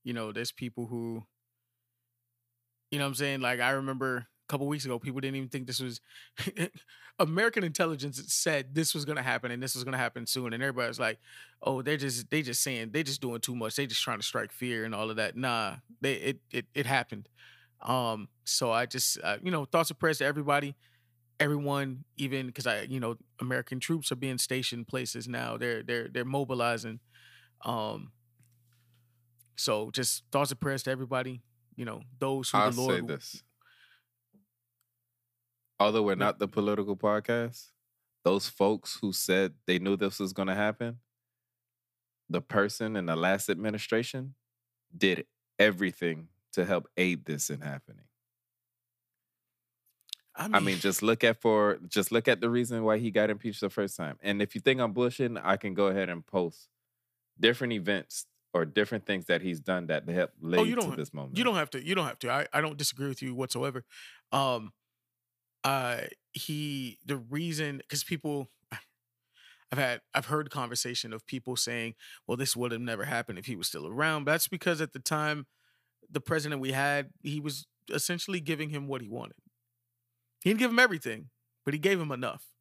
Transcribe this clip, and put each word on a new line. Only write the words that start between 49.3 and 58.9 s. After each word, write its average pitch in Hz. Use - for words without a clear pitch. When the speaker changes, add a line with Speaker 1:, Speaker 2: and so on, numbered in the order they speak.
Speaker 1:
I 190
Speaker 2:
I 208
mean, -
Speaker 1:
mean 98
Speaker 2:
just 98
look 113
at 113
for, 107
just 101
look 117
at 110
the 117
reason 117
why 110
he 117
got 107
impeached 107
the 98
first 98
time. 76
And 101
if 101
you 110
think 131
I'm 113
bullshitting, 123
I 98
can 98
go 101
ahead 95
and 85
post 87
different 120
events 95
or 85
different 104